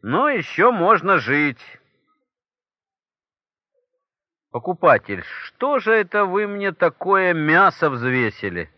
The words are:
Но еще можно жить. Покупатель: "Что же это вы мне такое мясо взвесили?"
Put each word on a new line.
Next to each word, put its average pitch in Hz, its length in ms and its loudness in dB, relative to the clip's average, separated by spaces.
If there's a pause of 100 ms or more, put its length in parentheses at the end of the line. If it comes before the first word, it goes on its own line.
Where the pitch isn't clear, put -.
Но 160 260 -2
еще 226 440 0
можно 185 460 2
жить. 139 400 -2 (3000)
Покупатель: 147 720 0 (200)
"Что 277 360 -4
же 214 140 0
это 208 320 0
вы 202 220 -2
мне 202 260 -6
такое 180 640 0
мясо 160 560 2
взвесили?" 117 880 -4